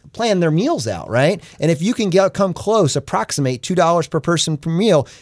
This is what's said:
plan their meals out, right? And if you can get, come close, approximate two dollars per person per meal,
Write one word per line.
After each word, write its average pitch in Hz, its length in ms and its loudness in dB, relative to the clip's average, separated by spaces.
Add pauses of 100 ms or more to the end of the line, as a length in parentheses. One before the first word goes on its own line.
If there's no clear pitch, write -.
(120)
plan 220 300 -2
their 165 100 2
meals 202 360 0
out, 90 220 -8
right? 151 320 2 (200)
And 160 100 2
if 156 100 -2
you 220 120 0
can 208 160 -2
get, 190 240 4
come 185 200 0
close, 202 440 0
approximate 139 640 -4
two 180 120 -4
dollars 170 320 2
per 160 120 -4
person 160 380 -2
per - 140 -8
meal, 170 360 2 (140)